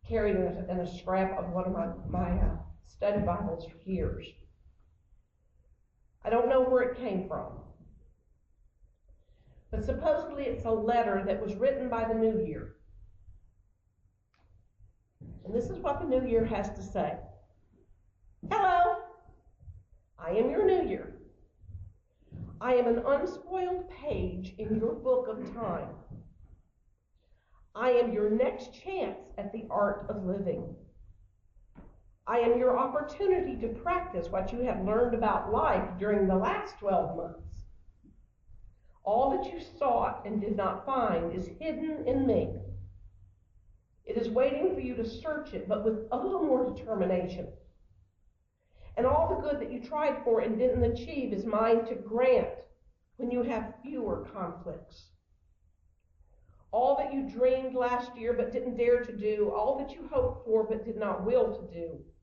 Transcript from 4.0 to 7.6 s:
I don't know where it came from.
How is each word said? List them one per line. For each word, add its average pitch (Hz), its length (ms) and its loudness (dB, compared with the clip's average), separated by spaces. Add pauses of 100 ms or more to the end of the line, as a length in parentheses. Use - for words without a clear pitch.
I 208 40 -2
don't 240 200 4
know 262 120 6
where 254 220 4
it - 140 -2
came 202 300 -2
from. 131 200 -6 (2250)